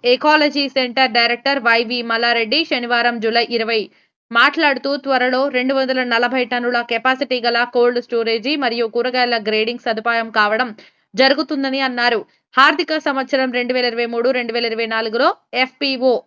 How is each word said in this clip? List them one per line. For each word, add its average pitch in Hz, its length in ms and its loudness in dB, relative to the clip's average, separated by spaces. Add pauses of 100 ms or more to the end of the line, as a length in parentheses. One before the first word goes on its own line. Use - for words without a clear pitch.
ఎకాలజీ 285 640 2
సెంటర్ 254 460 0
డైరెక్టర్ 240 460 0
వైవి 233 420 2
మల్లారెడ్డి 233 640 0
శనివారం 240 540 -2
జూలై 226 300 0
ఇరవై 226 300 -2 (520)
మాట్లాడుతూ, 277 680 2
త్వరలో 254 520 0
రెండు 254 260 0
వందల 262 300 0
నలభై 240 400 0
టన్నుల 240 380 -2
కెపాసిటీ 254 580 -2
గల 233 180 0 (100)
కోల్డ్ 240 320 2
స్టోరేజీ 226 560 -2
మరియు 240 320 -2
కూరగాయల 240 520 0
గ్రేడింగ్ 220 440 -2
సదుపాయం 226 460 -2
కావడం 220 400 0 (440)
జరుగుతుందని 269 680 0
అన్నారు. 240 380 0 (340)
ఆర్థిక 302 440 2
సంవత్సరం 262 540 -2
రెండు 247 220 -2
వేల 247 120 0
ఇరవై 233 200 -2
మూడు 233 240 -2
రెండు 240 240 -2
వేల 233 120 -2
ఇరవై 226 220 -4
నాలుగులో 226 400 0 (280)
ఎఫ్పిఓ 262 560 0 (140)